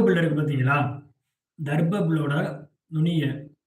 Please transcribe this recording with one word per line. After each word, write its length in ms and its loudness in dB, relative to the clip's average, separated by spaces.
புல் 160 4
இருக்கு 180 0
பார்த்தீங்களா? 400 2
தர்ப 460 0
புல்லோட 300 0
நுனிய 280 2